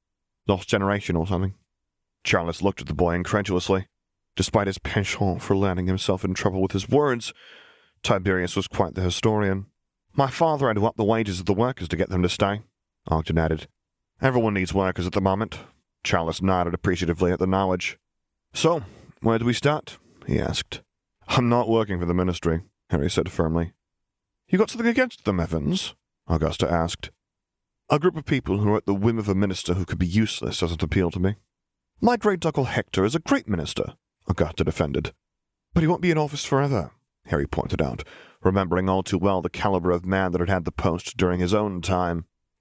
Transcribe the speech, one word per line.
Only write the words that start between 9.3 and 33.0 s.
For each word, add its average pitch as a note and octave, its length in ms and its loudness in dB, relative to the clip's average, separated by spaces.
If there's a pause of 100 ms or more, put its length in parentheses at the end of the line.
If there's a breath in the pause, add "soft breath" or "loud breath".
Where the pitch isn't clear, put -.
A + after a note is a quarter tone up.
"My C3+ 160 4
father D3 380 2
had A2 100 2
to G2+ 80 2
up A2+ 100 0
the A2 80 0
wages G#2 360 2
of F2+ 60 -10
the G2+ 80 2
workers A2 360 0
to E2 80 -4
get F#2 120 0
them F#2 120 0
to F2+ 80 4
stay," G#2 320 0 (460)
Ogden D#2+ 300 0
added. D#2+ 300 0 (540)
"Everyone A#2+ 320 2
needs F#2 200 -2
workers F#2 320 0
at F2 80 -4
the G2+ 80 0
moment." G2 380 -2 (440)
Charles E2 380 -2
nodded F2+ 320 2
appreciatively F2 580 0
at F#2 80 0
the F#2 80 0
knowledge. F#2 500 0 (560)
"So, D#3+ 300 2 (380 loud breath)
where A2+ 160 2
do A#2 80 -2
we A#2+ 80 2
start?" - 440 -2 (280)
he - 140 0
asked. - 420 -6 (460)
"I'm A#2+ 220 2
not A#2+ 180 2
working G#2+ 320 2
for F2 60 -2
the F2 80 0
Ministry," F2 500 0 (260)
Harry E2 200 2
said - 220 -2
firmly. E2 420 -2 (760)
"You F#3+ 100 2
got G#3 120 2
something A3+ 200 0
against B3 360 0
them, F#2+ 140 0
Evans?" E2 560 -2 (320)
Augusta D#2 420 0
asked. E2+ 420 -2 (800)
"A D3 100 4
group E3+ 160 2
of D3+ 100 -12
people G2+ 340 0
who G#2 140 2
are G#2+ 40 2
at - 80 -4
the G2+ 80 2
whim A2+ 260 2
of G#2 100 -4
a F#2+ 60 4
minister F#2+ 380 0
who F#2 120 -2
could F2 140 -6
be F2+ 80 2
useless G#2 520 0
doesn't E2 240 -2
appeal E2+ 280 0
to F2+ 80 -6
me." F#2+ 160 0 (680)
"My A#3+ 160 4
great F#3+ 280 0
uncle D3 200 0
Hector - 380 -2